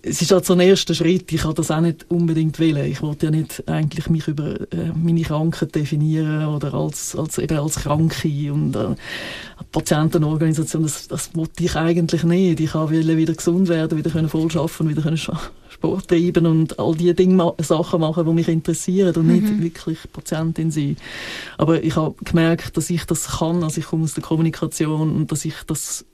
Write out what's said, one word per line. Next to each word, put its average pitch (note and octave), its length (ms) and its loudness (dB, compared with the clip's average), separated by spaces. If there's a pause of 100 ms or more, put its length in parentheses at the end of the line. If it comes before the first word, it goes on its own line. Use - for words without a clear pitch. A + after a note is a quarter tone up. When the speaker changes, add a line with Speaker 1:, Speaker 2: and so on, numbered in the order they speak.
Speaker 1:
es D#3+ 160 -2
ist E3+ 100 2
halt F3+ 140 4
so F#3 80 2
ein F3 60 6
erster F#3 340 4
Schritt. E3 380 0
Ich D#3 120 -2
kann D#3 120 -2
das E3 160 -2
auch D#3 80 2
nicht E3 300 0
unbedingt D#3+ 500 0
wählen. D3+ 320 2
Ich C#3 100 -6
wollte D3+ 260 -2
ja D#3 40 0
nicht D#3 380 -4
eigentlich D#3 400 -2
mich D#3+ 180 0
über, D#3 320 -4 (140)
äh, E3 220 -4
meine E3 260 2
Krankheit D#3 540 -2
definieren D#3 720 0
oder D3 260 -4
als, D3+ 420 -6
als, D#3 220 -4
eben D#3 200 -2
als D3 180 -2
Kranke D3 760 0
und, D3 240 0
äh, A#2 200 -2 (760)
Patientenorganisation. D#3+ 1120 0
Das, - 240 -4
das - 280 -8
wollte D#3+ 280 -4
ich F3+ 120 0
eigentlich E3 480 2
nicht. E3+ 360 4
Ich D#3 160 0
wollte D#3+ 420 2
wieder D#3+ 160 2
gesund F3 360 2
werden, D#3+ 280 0
wieder D3+ 140 -2
können D#3 180 0
voll D#3+ 260 0
arbeiten, D#3+ 340 -2
wieder D3+ 120 -2
können D#3+ 160 0
scha-, D#3 220 -4 (300)
Sport F3+ 400 -4
treiben E3+ 360 4
und D#3+ 340 2
all D#3+ 160 0
die F3 180 4
Dinge F#3 220 6
ma-, E3+ 240 4
Sachen E3 420 0
machen, D#3+ 240 0
die E3 80 2
mich E3 140 2
interessieren F3 680 0
und D#3+ 120 4
Speaker 2:
Mhm. E3 60 6
Speaker 1:
nicht G#3 280 2
wirklich E3 380 -4 (120)
Patientin D#3+ 600 -2
sein. D3 260 -2 (600)
Aber D#3+ 260 4
ich D#3+ 120 0
habe D#3 180 0 (100)
gemerkt, E3 540 0
dass D#3+ 120 -4
ich F3 160 -2
das - 340 -4
kann. E3 240 0
Also D#3 160 -4
ich D3+ 80 -8
komme D#3+ 160 0
aus D3+ 100 -2
der D3+ 100 -8
Kommunikation D#3 920 0
und D3+ 160 0
dass D#3 140 -4
ich D#3 100 -6 (120)
das - 460 -8